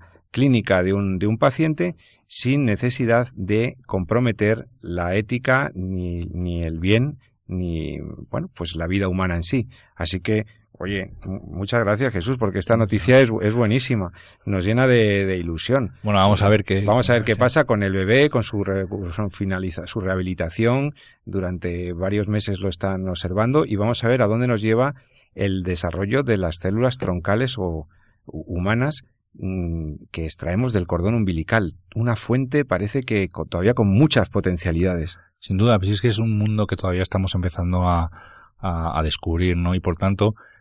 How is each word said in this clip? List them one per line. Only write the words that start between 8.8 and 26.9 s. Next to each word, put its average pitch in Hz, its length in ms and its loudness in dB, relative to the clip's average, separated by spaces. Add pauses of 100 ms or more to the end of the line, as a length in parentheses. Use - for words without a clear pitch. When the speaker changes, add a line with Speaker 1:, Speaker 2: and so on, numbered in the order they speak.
Speaker 1:
vida 95 220 0
humana 92 280 0
en 85 60 -2
sí. 127 260 -2 (260)
Así 92 260 -2
que, 107 260 -2 (260)
oye, 95 400 -8 (140)
mu-, 95 140 -8
muchas 101 440 -4
gracias, 107 300 0
Jesús, 113 240 -2
porque 104 200 -2
esta 113 200 2
noticia 113 420 4
es, 120 100 6 (120)
es 107 100 2
buenísima, 113 600 0 (340)
nos 95 180 0
llena 117 220 2
de, 104 400 4
de 95 100 0
ilusión. 90 560 -2 (100)
Speaker 2:
Bueno, 104 180 2
vamos 101 200 6
a 101 80 4
ver 104 160 4
qué 98 180 0
Speaker 1:
Vamos 113 280 2
a - 20 4
ver 117 120 4
qué 113 100 2
Speaker 2:
sí. 98 40 0
Speaker 1:
pasa 127 260 4
con 107 180 2
el 98 100 0
bebé, 113 380 4
con 120 120 0
su 101 220 -4
re-, 95 240 -2
con 98 240 -6
su 104 160 -4
finaliza-, 92 580 -4
su - 140 -6
rehabilitación. 95 920 0 (320)
Durante 90 640 -4
varios 98 360 -2
meses 104 320 -2
lo 98 100 -2
están 95 360 -4
observando 107 600 0
y 104 100 -2
vamos 110 280 0
a 117 40 2
ver 123 140 2
a 107 40 4
dónde 113 200 0
nos 117 160 0
lleva 120 320 2 (400)
el 95 300 -2
desarrollo 92 580 -2
de 117 160 0
las 87 180 -2
células 120 400 0